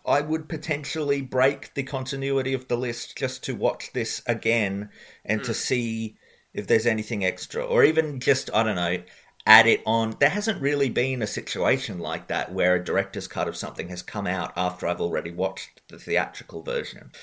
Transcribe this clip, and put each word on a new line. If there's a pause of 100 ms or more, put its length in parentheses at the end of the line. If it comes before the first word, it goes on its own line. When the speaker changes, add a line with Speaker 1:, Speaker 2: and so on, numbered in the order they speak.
Speaker 1:
I
would
potentially
break
the
continuity
of
the
list
just
to
watch
this
again (340)
and
to
Speaker 2:
Hmm.
Speaker 1:
see (360)
if
there's
anything
extra,
or
even
just,
I
don't
know, (460)
add
it
on.
There
hasn't
really
been
a
situation
like
that
where
a
director's
cut
of
something
has
come
out
after
I've
already
watched
the
theatrical
version. (120)